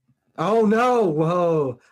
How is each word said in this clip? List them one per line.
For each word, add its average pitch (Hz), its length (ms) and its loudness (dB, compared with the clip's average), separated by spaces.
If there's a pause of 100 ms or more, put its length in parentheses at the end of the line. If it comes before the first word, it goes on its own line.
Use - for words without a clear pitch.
(380)
Oh, 214 280 0
no! 233 400 2
Whoa. 160 760 -2 (120)